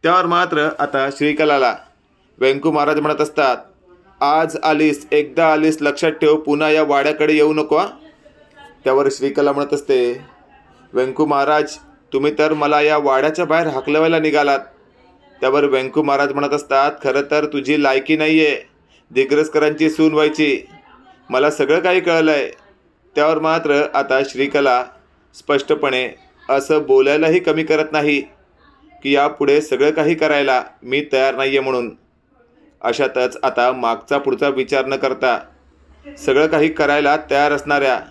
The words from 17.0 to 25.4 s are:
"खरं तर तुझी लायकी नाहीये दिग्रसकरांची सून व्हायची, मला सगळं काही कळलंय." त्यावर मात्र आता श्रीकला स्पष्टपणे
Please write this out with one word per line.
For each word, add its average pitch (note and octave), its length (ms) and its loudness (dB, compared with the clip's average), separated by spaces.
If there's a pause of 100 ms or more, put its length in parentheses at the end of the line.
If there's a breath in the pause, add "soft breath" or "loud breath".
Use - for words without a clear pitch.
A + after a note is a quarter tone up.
"खरं C#3 180 0 (100)
तर D3+ 140 0
तुझी D3 380 -2
लायकी C3+ 340 0
नाहीये D#3 440 2 (500 soft breath)
दिग्रसकरांची D3+ 760 0
सून D#3 240 2
व्हायची, D3+ 540 0 (640)
मला C#3 220 2
सगळं D3 280 2
काही F#3 200 2
कळलंय." D#3+ 520 0 (640)
त्यावर D#3 240 2
मात्र D#3 440 0 (100)
आता C3+ 320 0
श्रीकला C3+ 600 0 (480)
स्पष्टपणे C#3 840 -2 (320)